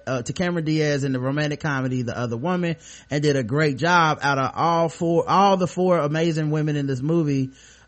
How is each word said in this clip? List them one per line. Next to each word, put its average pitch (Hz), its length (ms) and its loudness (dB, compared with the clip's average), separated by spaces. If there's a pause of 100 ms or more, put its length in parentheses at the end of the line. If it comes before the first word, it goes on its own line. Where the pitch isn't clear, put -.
uh, 123 160 -4
to 135 100 -6
Cameron 175 320 -2
Diaz 151 380 0
in 135 80 -2
the 131 80 -2
romantic 147 400 -2
comedy 131 420 -2
The 117 160 -6
Other 117 200 -4
Woman, 170 400 -2 (340)
and 143 100 -2
did 147 140 2
a 131 80 0
great 139 340 0
job 160 460 4
out 139 160 0
of 131 160 -2
all 165 340 2
four, 165 400 0
all 190 280 4
the 180 100 0
four 180 320 2
amazing 156 500 0
women 151 260 0
in 143 120 -2
this 131 160 -2
movie. 143 480 0 (360)